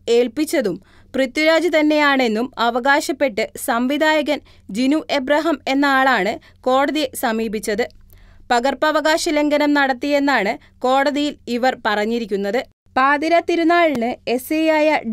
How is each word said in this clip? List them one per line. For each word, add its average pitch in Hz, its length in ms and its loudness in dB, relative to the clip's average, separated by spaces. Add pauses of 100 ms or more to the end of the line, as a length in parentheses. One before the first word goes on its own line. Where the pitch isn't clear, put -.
ഏൽപ്പിച്ചതും 240 720 0 (340)
പൃഥ്വിരാജ് 311 520 2 (120)
തന്നെയാണെന്നും 269 760 2
അവകാശപ്പെട്ട് 254 920 0 (160)
സംവിധായകൻ 294 760 0 (300)
ജിനു 262 300 0 (120)
എബ്രഹാം 285 560 0
എന്ന 277 180 0
ആളാണ് 262 760 0
കോടതിയെ 269 540 0
സമീപിച്ചത്. 220 760 -4 (640)
പകർപ്പവകാശ 302 760 0
ലംഘനം 294 440 2
നടത്തിയെന്നാണ് 277 1040 0
കോടതിയിൽ 277 560 0 (120)
ഇവർ 240 380 -2
പറഞ്ഞിരിക്കുന്നത്. 208 800 -2 (320)
പാതിര 294 420 2
തിരുനാളിന് 330 880 0
എസ് 247 240 -2
ഐ 320 160 2
ആയ 302 300 2 (140)